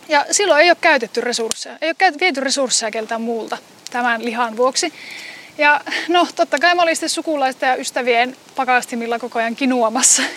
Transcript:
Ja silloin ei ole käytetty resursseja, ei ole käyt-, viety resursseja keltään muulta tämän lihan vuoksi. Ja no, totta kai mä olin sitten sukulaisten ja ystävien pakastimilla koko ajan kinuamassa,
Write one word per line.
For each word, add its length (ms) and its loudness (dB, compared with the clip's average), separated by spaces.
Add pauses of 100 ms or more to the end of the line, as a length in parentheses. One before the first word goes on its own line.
Ja 220 2
silloin 320 4
ei 80 6
ole 100 4
käytetty 400 2
resursseja, 600 -6
ei 80 -4
ole 100 -4
käyt-, 220 2
viety 200 0
resursseja 500 -2
keltään 300 -6
muulta 380 -6 (320)
tämän 340 -2
lihan 320 -4
vuoksi. 360 0 (680)
Ja 220 4 (280)
no, 280 4
totta 220 0
kai 160 4
mä 80 2
olin 140 2
sitten 120 -4
sukulaisten 600 -2
ja 80 2
ystävien 600 0 (200)
pakastimilla 600 -2
koko 200 -8
ajan 180 -2
kinuamassa, 680 2 (140)